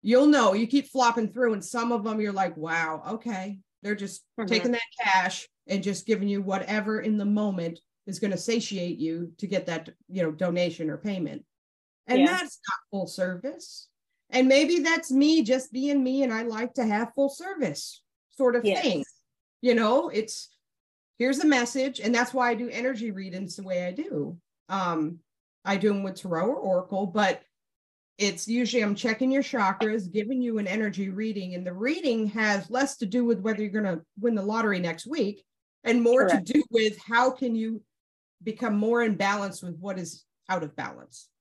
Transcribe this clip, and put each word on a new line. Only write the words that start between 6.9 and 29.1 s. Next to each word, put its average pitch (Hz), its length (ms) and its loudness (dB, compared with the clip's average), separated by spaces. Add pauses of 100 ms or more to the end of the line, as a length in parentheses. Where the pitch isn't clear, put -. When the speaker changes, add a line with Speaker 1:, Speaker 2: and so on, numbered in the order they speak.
Speaker 1:
in 214 180 0
the 202 80 0
moment 196 540 0 (280)
is 190 120 -8
gonna 196 180 0
satiate 196 600 -2
you 165 400 -4
to 208 100 -8
get 180 200 -2
that, 165 220 -6 (200)
you 185 140 -2
know, 156 80 0
donation 170 580 -2
or 151 80 -6
payment. 185 480 -6 (600)
And 254 140 6
Speaker 2:
Yeah. 285 60 8
Speaker 1:
that's 349 400 0
not 202 120 -4 (100)
full 190 180 -4
service. 185 800 -8 (440)
And 254 160 6
maybe 302 320 6
that's 330 320 0
me 294 320 6
just 254 280 0
being 277 320 0
me, 262 200 2
and 233 100 0
I 226 100 -2
like 233 300 -4
to 240 120 0
have 220 280 0
full 277 160 2
service 311 720 -6 (300)
sort 247 240 2
of 233 100 0
Speaker 2:
Yes. 202 160 2
Speaker 1:
thing. 185 220 0 (580)
You 240 140 4
know, 233 340 2
it's, - 400 -6 (680)
here's 262 200 2
a 311 80 -2
message, 262 520 2
and 233 160 0
that's 240 180 0
why 247 160 2
I 233 60 0
do 240 140 -6
energy 233 420 -4
readings 190 460 -10
the 202 60 -12
way 180 220 -4
I 180 60 -4
do. 185 480 -6 (300)
Um, 170 500 -2 (460)
I 196 120 0
do 208 160 2
'em 196 100 -2
with 190 120 -6
tarot 175 320 -2
or 285 80 0
oracle, 190 500 -2
but 190 380 0 (720)
it's 196 300 -2
usually 233 360 2
I'm 202 120 0
checking 247 360 0